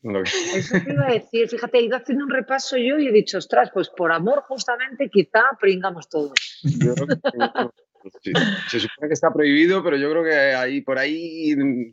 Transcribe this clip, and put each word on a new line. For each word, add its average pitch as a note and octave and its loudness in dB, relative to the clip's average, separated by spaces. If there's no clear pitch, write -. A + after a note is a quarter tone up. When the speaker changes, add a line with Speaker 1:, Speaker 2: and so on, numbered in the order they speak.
Speaker 1:
Lo G2 -4
que - -4
Speaker 2:
Eso - -2
te C#4 -8
iba C#4+ 0
a B3+ 0
decir. A3+ -2
Fíjate, A#3+ -2
he A#3 4
ido A#3 -2
haciendo C4+ -4
un C4+ -6
repaso C4 -4
yo B3+ 0
y C#4+ 0
he A3 2
dicho, G3+ 4
"Ostras, A#3+ 2
pues F3+ -2
por E3 0
amor A3 0
justamente B3+ -4
quizá G#3+ 4
pringamos F#3 0
todos". D3 -4
Speaker 1:
Yo B2 2
creo - -4
que, C#4 -2
sí. F#2+ -6
Se A#2 -2
supone C#3+ -8
que D#3 0
está D#3 2
prohibido, D#3 4
pero D3+ 0
yo C#3 0
creo E3 0
que C#3+ 2
ahí, C3 -2
por C3 -2
ahí D#3 -2